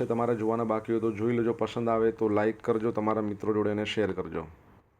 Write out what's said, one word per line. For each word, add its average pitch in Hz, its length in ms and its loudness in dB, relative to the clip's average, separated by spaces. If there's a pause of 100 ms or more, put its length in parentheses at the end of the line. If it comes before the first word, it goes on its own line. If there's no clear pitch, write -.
છે, 127 60 0
તમારે 117 280 0
જોવાના 113 300 0
બાકી 110 280 0
હોય 113 80 2
તો 113 120 0
જોઈ 113 240 0
લેજો. 117 160 2
પસંદ 113 360 -2
આવે 113 240 4
તો 110 160 0
લાઈક 107 340 2
કરજો, 113 300 0
તમારા 107 300 0
મિત્રો 104 320 -2
જોડે 104 160 2
એને 104 140 -2
શેર 104 280 0
કરજો. 82 320 -6 (560)